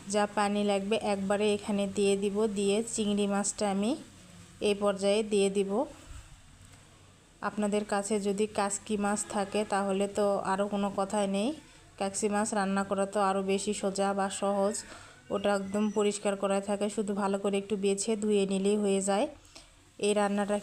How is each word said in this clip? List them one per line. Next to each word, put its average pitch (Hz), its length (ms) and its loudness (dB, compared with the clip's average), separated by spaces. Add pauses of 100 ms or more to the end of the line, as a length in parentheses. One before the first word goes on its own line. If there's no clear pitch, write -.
(140)
যা 208 100 2 (140)
পানি 208 240 0 (100)
লাগবে 196 240 0 (180)
একবারে 196 320 0 (100)
এখানে 202 280 -2 (140)
দিয়ে 196 160 4 (100)
দিব। 202 140 0 (200)
দিয়ে 196 180 2 (180)
চিংড়ি 208 400 0
মাছটা 202 320 -2 (100)
আমি 208 160 0 (760)
এই 208 140 2
পর্যায়ে 202 400 2 (100)
দিয়ে 196 260 4
দিব। 196 140 0 (1700)
আপনাদের 208 420 0 (100)
কাছে 202 200 0 (140)
যদি 202 180 2 (120)
কাসকি 208 460 -2
মাছ 208 160 0 (140)
থাকে, 202 280 0 (120)
তাহলে 196 320 0 (120)
তো 208 80 2 (260)
আরও 196 220 0
কোনো 202 140 0 (100)
কথাই 202 380 0
নেই। 208 140 0 (500)
কাসকি 196 360 -2
মাছ 208 120 2 (120)
রান্না 196 300 2
করা 196 240 2
তো 214 60 0 (100)
আরও 196 120 0 (100)
বেশি 196 300 0
সোজা 196 260 0 (100)
বা 196 100 0 (140)
সহজ, 202 340 2 (580)
ওটা 202 160 0 (100)
একদম 196 240 0 (140)
পরিষ্কার 208 440 0
করা 196 180 2 (100)
থাকে, 202 160 0 (100)
শুধু 208 160 -2 (100)
ভালো 196 220 0
করে 202 180 0
একটু 202 220 -4
বেছে 196 280 0 (120)
ধুয়ে 208 280 4
নিলেই 196 320 2
হয়ে 196 260 2
যায়। 208 180 2 (720)
এই 208 200 2
রান্নাটা 202 440 2